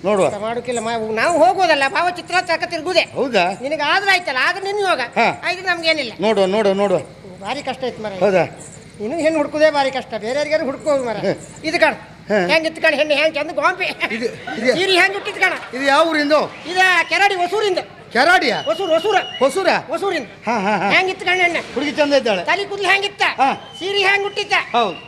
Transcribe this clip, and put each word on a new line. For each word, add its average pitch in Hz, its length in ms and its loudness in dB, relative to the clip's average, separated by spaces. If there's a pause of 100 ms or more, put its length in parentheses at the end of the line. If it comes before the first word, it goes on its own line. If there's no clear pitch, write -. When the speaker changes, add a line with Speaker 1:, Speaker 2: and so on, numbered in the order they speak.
Speaker 1:
ನೋಡುವ. 190 220 2
Speaker 2:
ಎಂತ 131 80 0
ಮಾಡೋಕಿಲ್ಲ 233 460 -4
ಮಾ-, 220 340 -4
ನಾವು 294 300 4
ಹೋಗೋದಲ್ಲ, 339 440 4
ಭಾವಚಿತ್ರ 339 520 -2
ತಕ 339 260 -2
ತಿರುಗುದೆ. 330 340 -2
Speaker 1:
ಹೌದಾ? 214 440 0 (180)
Speaker 2:
ನಿನಗೆ 294 200 -4
ಆದ್ರೆ 381 280 0
ಆಯ್ತಲ್ಲ, 339 320 0
ಆದ್ರೆ 381 300 -2
ನಿನ್ 415 80 -2
ಯೋಗ. 349 200 0
Speaker 1:
ಹಾ. 226 460 -2
Speaker 2:
ಆಯ್ತು, 359 160 -4
ನಮ್ಗೇನಿಲ್ಲ. 320 580 -2
Speaker 1:
ನೋಡುವ, 196 240 2
ನೋಡುವ, 202 280 2
ನೋಡುವ. 190 260 2 (420)
Speaker 2:
ಭಾರಿ 254 220 -8
ಕಷ್ಟ - 220 -6
ಐತ್ 233 160 -6
ಮಾರ್ರೆ. 196 200 -8
Speaker 1:
ಹೌದಾ? 185 240 4 (560)
Speaker 2:
ನಿನಗೆ 277 220 -4
ಹೆಣ್ಣು 320 160 2
ಹುಡುಕುದೇ 302 320 2
ಭಾರಿ 277 200 0
ಕಷ್ಟ, 254 180 -6
ಬೇರೆಯವ್ರಿಗಾರು 277 560 -2
ಹುಡುಕೋದು 269 400 -2
ಮಾರ್ರೆ. 202 240 -2
Speaker 1:
ಹಾ. - 360 -6
Speaker 2:
ಇದು 320 160 -2
ಕಾಣು. 294 160 4
Speaker 1:
ಹಾ. - 500 -2
Speaker 2:
ಹೆಂಗ್ 311 200 2
ಇತ್ತು 320 160 -4
ಕಾಣು, 320 140 4
ಹೆಣ್ಣು 294 180 2
ಹೆಂಗ್ 311 200 0
ಚಂದ 302 160 -4
ಗಾಂಪಿ. 359 340 0
Speaker 1:
ಇದು, 254 400 -4
ಇದು - 520 -2
Speaker 2:
ಸೀರೆ 370 240 2
ಹೆಂಗ್ 392 160 4
ಇಟ್ಟಿತ್ತು 392 260 -4
ಕಾಣು. 320 340 -2
Speaker 1:
ಇದು 269 80 -4
ಯಾವ 294 240 4
ಊರಿಂದು? 294 360 2
Speaker 2:
ಇದು 349 640 2
ಕೆರಡಿ, 381 260 2
ಹೊಸೂರಿಂದ. 370 440 0 (340)
Speaker 1:
ಕೆರಾಡಿಯ? 294 420 4 (100)
Speaker 2:
ಹೊಸೂರು, 330 280 -2
ಹೊಸೂರ. 370 240 2 (220)
Speaker 1:
ಹೊಸೂರ? 285 300 2 (180)
Speaker 2:
ಹೊಸೂರಿಂದ. 330 420 -4 (180)
Speaker 1:
ಹಾ, 233 120 0
ಹಾ, 202 180 0
ಹಾ. 190 140 0
Speaker 2:
ಹೆಂಗ್ 370 200 2
ಇತ್ತು 381 160 -6
ಕಾಣು 370 140 0
ಹೆಣ್ಣು? 339 200 0 (140)
Speaker 1:
ಹುಡುಗಿ 294 180 -2
ಚಂದ 294 220 2
ಇದ್ದಾಳೆ. 214 300 2
Speaker 2:
ತಲೆ 359 200 0
ಕೂದಲು 403 240 -4
ಹೆಂಗ್ 392 180 2
ಇತ್ತ? 392 160 -4
Speaker 1:
ಹಾ. 262 320 2 (240)
Speaker 2:
ಸೀರೆ 403 200 -4
ಹೆಂಗ್ 403 280 2
ಉಟ್ಟಿತ್ತ? 403 260 -4 (200)
Speaker 1:
ಹೌದು. 220 220 0 (140)